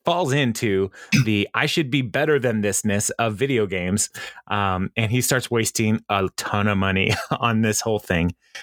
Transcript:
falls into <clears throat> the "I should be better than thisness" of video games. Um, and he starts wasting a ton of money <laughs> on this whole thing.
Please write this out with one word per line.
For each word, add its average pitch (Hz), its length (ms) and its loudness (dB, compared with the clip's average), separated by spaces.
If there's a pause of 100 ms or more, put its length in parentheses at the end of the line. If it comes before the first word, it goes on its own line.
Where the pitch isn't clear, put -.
falls 170 260 0
into 110 580 0 (220)
<clears throat> 127 140 4
the 104 280 2
"I 123 120 0
should 143 260 -2
be 139 100 2
better 139 380 0
than 113 240 0
thisness" 104 560 0
of 113 160 0
video 120 300 0
games. 92 440 -2 (380)
Um, 98 480 0
and 110 160 0
he 123 80 2
starts 127 320 0
wasting 110 560 0
a 98 300 0
ton 104 320 0
of 98 80 2
money 95 340 2 (120)
<laughs> - 80 -8 (100)
on 113 220 2
this 107 180 0
whole 107 180 -2
thing. 85 340 0 (300)